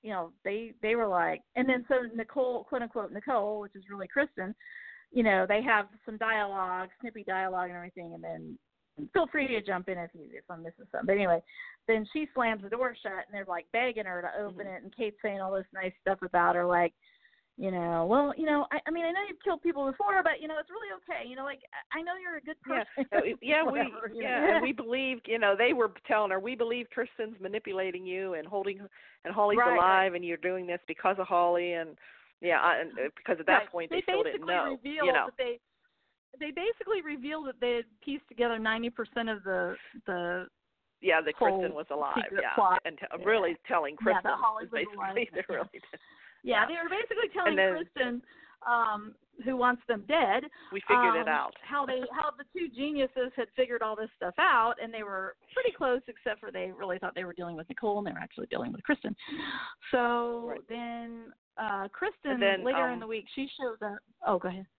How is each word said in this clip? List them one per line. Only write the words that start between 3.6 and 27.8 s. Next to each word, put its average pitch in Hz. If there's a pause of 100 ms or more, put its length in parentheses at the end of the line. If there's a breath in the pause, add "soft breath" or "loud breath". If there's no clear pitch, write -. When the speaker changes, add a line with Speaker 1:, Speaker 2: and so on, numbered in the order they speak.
Speaker 1:
which 202
is 190
really 196
Kristen, 226 (580 loud breath)
you 240
know, 196
they 208
have 220 (180)
some 220
dialogue, 196 (100)
snippy 220
dialogue 185
and 175
everything. 175
And 170
then 160 (540)
feel -
free 285
to 226
jump 190
in 185
if 170
you, 160
if -
I'm 165
missing 165
something. -
But 196
anyway, 180 (460 loud breath)
then 220
she 311
slams 226
the 196
door 240
shut 214 (140)
and 208
they're, 196
like, 175
begging 226
her 180
to 196
open 196
Speaker 2:
Mm-hmm. 190
Speaker 1:
it. -
And 190
Kate's 214
saying 202
all 190
this 190
nice 185
stuff 190
about 175
her, 175
like, 175 (640 soft breath)
you 190
know, 170
"Well, 277
you 320
know, 294
I, 302
I 311
mean, 339
I 330
know 381
you've 349
killed 339
people 285
before, 381
but, 294
you 302
know, 311
it's 311
really 403
okay. 277
You 254
know, 269
like, 277 (320)
I, 302
I -
know 349 (100)
you're 349
a 294
good 311 (100)
Speaker 2:
Yeah. 262 (140)
Speaker 1:
person." 269
Speaker 2:
Uh, -
yeah, 302
Speaker 1:
<laughs> -
Speaker 2:
we, 254
Speaker 1:
Whatever, 226
you 226
know? 277
Speaker 2:
yeah, 294
and 330
we 262
believed, 254
you 226
know, 202
they 240
were 233 (120)
telling 214
her, 190
"We 240
believe 233
Kristen's 226
manipulating 190